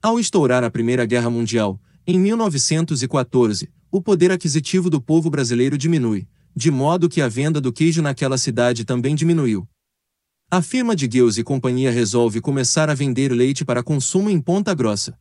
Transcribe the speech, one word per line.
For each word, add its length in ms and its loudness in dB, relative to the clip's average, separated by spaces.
Ao 160 2
estourar 460 2
a 60 -2
Primeira 340 0
Guerra 260 0
Mundial, 500 -2
em 120 2
mil 180 2
novecentos 640 -2
e 60 -4
quatorze, 640 0
o 100 0
poder 320 2
aquisitivo 560 0
do 120 2
povo 280 0
brasileiro 480 0
diminui, 500 0
de 140 0
modo 380 0
que 120 -2
a 80 0
venda 320 -2
do 120 -2
queijo 280 2
naquela 380 -2
cidade 460 0
também 300 -2
diminuiu. 540 0
A 120 2
firma 340 -2
de 100 -2
Gueus 300 4
e 80 -4
Companhia 460 -2
resolve 500 0
começar 480 0
a 60 0
vender 380 0
leite 320 0
para 180 -2
consumo 480 0
em 100 2
Ponta 340 0
Grossa. 460 -2